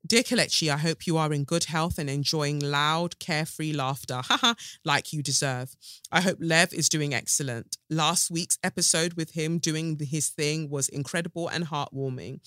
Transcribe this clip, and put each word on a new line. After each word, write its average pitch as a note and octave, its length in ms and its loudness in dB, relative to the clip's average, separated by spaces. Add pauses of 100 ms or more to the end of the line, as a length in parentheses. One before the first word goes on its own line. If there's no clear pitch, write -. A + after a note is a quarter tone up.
"Dear A3+ 160 6
Kelechi, E3+ 500 2
I C#3+ 60 2
hope D#3+ 280 -2
you E3 100 2
are D#3 160 2
in C#3+ 120 0
good E3 200 0
health E3 340 -2
and D3 100 -2
enjoying C#3+ 520 0
loud, D3 580 0
carefree D#3 540 -2
laughter, C3 500 -2
<laughs> - 20 -8
haha, - 300 2 (300)
like C#3+ 280 2
you D3+ 100 -2
deserve. C3 540 -2 (340)
I E3 100 4
hope F3+ 200 0
Lev E3 320 4
is - 160 0
doing D3 240 0
excellent. B2 640 -2 (120)
Last D#3+ 420 2
week's E3 320 -2
episode E3+ 520 2
with E3 180 -4
him E3 260 0
doing D#3+ 380 0
the, D3 80 -4
his C#3+ 240 -2
thing D3+ 420 -2
was C#3 180 -2
incredible E3+ 600 -4
and E3+ 180 -2
heartwarming. C3+ 800 -6